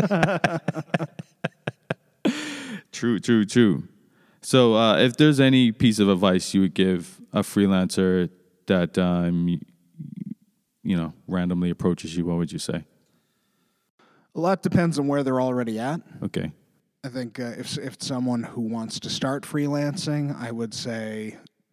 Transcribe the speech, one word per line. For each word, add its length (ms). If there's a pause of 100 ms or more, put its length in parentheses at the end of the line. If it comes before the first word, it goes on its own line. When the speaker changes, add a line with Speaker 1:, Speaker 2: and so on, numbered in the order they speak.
Speaker 1:
that. 1040 (1120)
<laughs> 680
True, 260
true, 280
true. 420 (540)
So, 320
uh, 240
if 180
there's 240
any 320
piece 280
of 80
advice 460
you 80
would 120
give 460 (120)
a 80
freelancer 880 (380)
that, 320
um, 480
y-, 140 (1200)
you 140
know, 180 (120)
randomly 440
approaches 460
you, 100
what 100
would 160
you 60
say? 260 (1500)
Speaker 2:
A 60
lot 220
depends 360
on 80
where 160
they're 180
already 380
at. 220 (220)
Speaker 1:
Okay. 300 (520)
Speaker 2:
I 40
think, 320
uh, 160
if, 220
if 160
it's 120
someone 360
who 180
wants 400
to 80
start 360
freelancing, 960
I 120
would 240
say 640 (340)